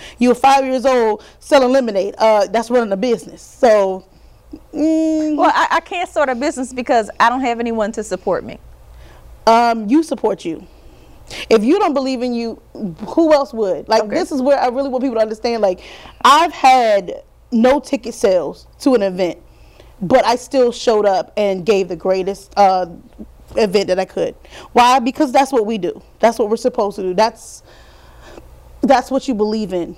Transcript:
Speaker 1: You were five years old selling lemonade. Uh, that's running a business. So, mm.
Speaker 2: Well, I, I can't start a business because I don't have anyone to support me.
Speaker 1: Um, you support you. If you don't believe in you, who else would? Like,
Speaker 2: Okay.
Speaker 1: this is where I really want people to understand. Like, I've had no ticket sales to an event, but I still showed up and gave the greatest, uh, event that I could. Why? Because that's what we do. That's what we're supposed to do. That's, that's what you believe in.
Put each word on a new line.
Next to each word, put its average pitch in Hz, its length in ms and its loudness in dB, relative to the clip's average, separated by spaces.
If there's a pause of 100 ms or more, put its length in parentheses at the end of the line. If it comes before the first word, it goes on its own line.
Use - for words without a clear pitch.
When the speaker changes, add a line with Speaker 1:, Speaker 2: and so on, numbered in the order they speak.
(180)
Speaker 1:
You 240 120 2
were 240 40 4
five 269 320 4
years 262 200 -2
old 226 360 0 (160)
selling 262 340 2
lemonade. 208 460 0
Uh, 214 280 4
that's 226 240 -2
running 233 220 0
a 196 40 0
business. 220 460 -4
So, 196 640 2 (680)
mm. 311 640 0
Speaker 2:
Well, 320 180 2
I, - 160 0
I 330 100 0
can't 359 300 -8
start 294 180 -2
a 262 60 -2
business 254 400 -6
because 240 360 -2 (100)
I 226 100 4
don't 254 120 -2
have 233 180 -2
anyone 226 320 -4
to 220 120 -10
support 185 400 -4
me. - 140 -16 (880)
Speaker 1:
Um, 226 420 2
you 294 140 4
support 226 420 -4
you. 160 220 -10 (840)
If 226 160 2
you 311 140 2
don't 370 160 0
believe 262 260 -4
in 247 140 -4
you, 233 260 -8 (140)
who 214 580 -2
else 277 220 2
would? 196 340 -4
Like, 226 140 2
Speaker 2:
Okay. 214 140 -6
Speaker 1:
this 339 160 -4
is 262 100 -4
where 269 180 2
I 240 60 0
really 269 240 -4
want 247 120 -4
people 262 140 -2
to 220 60 2
understand. 220 400 -4
Like, 185 180 0 (420)
I've 302 300 6
had 233 720 2 (280)
no 254 300 2
ticket - 320 -6
sales 185 540 0 (140)
to 269 140 2
an 226 80 2
event, 185 360 -4 (640)
but 208 240 2
I 240 100 0
still 247 360 0
showed 214 340 0
up 190 320 -2
and 196 260 -2
gave 196 240 0
the 180 80 -10
greatest, 190 600 -4
uh, 185 280 4 (680)
event 202 300 0
that 180 120 -2
I 190 60 -2
could. 170 300 -6 (380)
Why? 247 260 4
Because 254 340 -2
that's 277 200 2
what 240 120 0
we 220 140 -4
do. 175 240 -8 (160)
That's 226 200 2
what 208 120 -2
we're 226 60 -2
supposed 220 400 -2
to 208 60 -10
do. 185 120 -4
That's, - 480 -4 (1200)
that's 254 280 2
what 262 180 -4
you 269 60 -4
believe 214 380 -4
in. 175 260 -6